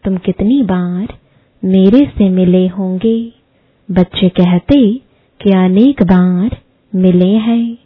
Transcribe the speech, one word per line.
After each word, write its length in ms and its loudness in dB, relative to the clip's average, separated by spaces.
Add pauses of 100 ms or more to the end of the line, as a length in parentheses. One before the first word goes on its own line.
"तुम 140 -4
कितनी 460 -2
बार 440 -4 (580)
मेरे 400 4 (120)
से 120 2
मिले 380 0
होंगे?" 640 -4 (580)
बच्चे 380 -2
कहते 680 0 (460)
कि 100 0
अनेक 520 2
बार 540 0 (380)
मिले 360 2
हैं। 440 -2 (100)